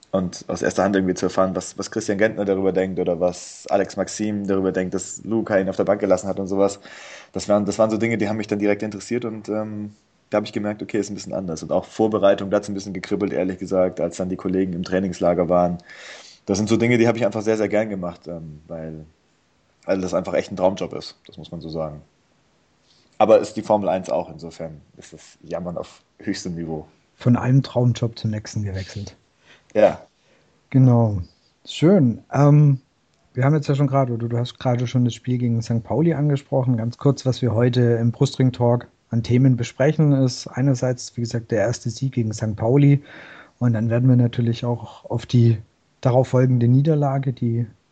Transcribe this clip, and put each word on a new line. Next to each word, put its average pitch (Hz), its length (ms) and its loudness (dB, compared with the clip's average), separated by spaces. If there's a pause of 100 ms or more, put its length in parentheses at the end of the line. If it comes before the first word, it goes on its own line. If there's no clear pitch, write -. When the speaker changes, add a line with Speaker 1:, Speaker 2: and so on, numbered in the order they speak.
(120)
Speaker 1:
und 92 360 -4
aus - 160 -6
erster - 200 0
Hand 101 120 2
irgendwie 92 180 2
zu 92 140 -2
erfahren, 95 280 0
was, - 220 -8
was - 140 -10
Christian 104 260 -4
Gentner 104 260 0
darüber 98 300 0
denkt 92 260 -2
oder 87 200 -2
was - 500 -4
Alex 98 260 0
Maxim 101 520 -4
darüber 95 240 0
denkt, 92 240 -2
dass - 280 -10
Luca 107 340 0
ihn 95 120 0
auf 92 60 -4
der 98 80 0
Bank 98 180 0
gelassen 95 260 0
hat 95 120 -4
und 95 80 -6
sowas. 98 320 0 (540)
Das - 140 -8
waren, 104 180 2
das 98 120 -4
waren 110 140 2
so 110 60 0
Dinge, 113 200 0
die 107 100 0
haben 107 100 -4
mich 101 100 -6
dann 104 100 -2
direkt 104 240 0
interessiert 110 440 -6
und, 107 220 -10
ähm, 107 460 -6 (360)
da 107 80 0
habe 104 80 -2
ich - 80 -14
gemerkt, 107 280 -4
okay, 113 180 -4
ist 101 100 -2
ein 104 40 -10
bisschen 90 200 -12
anders. 82 300 -6
Und 76 80 -6
auch - 140 0
Vorbereitung, 101 640 2
da 104 80 2
hat's 101 100 -4
ein 104 60 -6
bisschen 95 200 -8
gekribbelt, 95 380 -4
ehrlich 92 280 -2
gesagt, 92 420 0
als 85 160 -4
dann 92 120 -4
die 92 60 -4
Kollegen 92 380 -2
im 87 100 -6
Trainingslager 90 640 0
waren. 87 300 2 (680)
Das 98 100 0
sind 104 100 0
so 113 100 2
Dinge, 117 200 2
die 113 100 4
habe 113 100 2
ich 117 80 -2
einfach 107 180 -2
sehr, 110 140 0
sehr 104 120 0
gern 107 200 0
gemacht, 87 380 -8
ähm, 80 400 -14
weil, 80 380 -12 (800)
weil 95 160 -2
das 87 120 -6
einfach 87 200 -2
echt - 180 -2
ein 95 60 -10
Traumjob 92 360 0
ist, - 220 -14 (120)
das - 100 -20
muss 78 140 -16
man 82 100 -12
so 80 80 -12
sagen. 78 320 -8 (1200)
Aber 107 200 6
ist - 160 -6
die 107 80 -6
Formel 104 260 0
eins 92 200 -2
auch, 80 200 -2
insofern 80 500 -14 (180)
ist - 140 -20
das - 320 -20
Jammern 85 340 -8
auf - 240 -12 (180)
höchstem 95 360 -6
Niveau. 80 300 -6 (300)
Speaker 2:
Von 123 200 2
einem 127 280 2
Traumjob 120 560 -2
zum 110 100 -4
nächsten 107 340 -6
gewechselt. 98 520 -10 (580)
Speaker 1:
Ja. 101 280 4 (680)
Speaker 2:
Genau. 117 520 4 (440)
Schön. 147 540 4 (120)
Ähm, 143 480 6 (540)
wir 123 100 -2
haben 143 120 4
jetzt 147 120 -2
ja 143 80 2
schon 143 120 2
gerade, 131 260 0
oder 117 140 -4
du 120 100 -2
hast 120 220 -6
gerade 123 280 0
schon 123 160 2
das 117 120 0
Spiel 123 240 -4
gegen 117 220 0
Sankt 113 240 -4
Pauli 156 280 2
angesprochen. 135 640 0
Ganz 113 220 -4
kurz, 139 260 2
was 127 160 0
wir 113 140 0
heute 123 260 4
im 117 300 2
Brustring-Talk 120 760 0 (220)
an 117 140 -2
Themen 123 340 4
besprechen, 147 540 2
ist 135 360 0
einerseits, 127 720 -2
wie 120 40 -4
gesagt, 113 300 -6
der 107 100 2
erste 113 280 -2
Sieg 131 240 -4
gegen 110 200 -2
Sankt 110 240 -4
Pauli. 143 460 4 (540)
Und 120 160 2
dann 110 160 0
werden 120 200 2
wir 123 60 6
natürlich 117 480 0
auch - 420 -6
auf 117 200 -6
die 117 320 4 (440)
darauf 127 260 2
folgende 127 400 2
Niederlage, 139 640 2
die 117 320 -2 (260)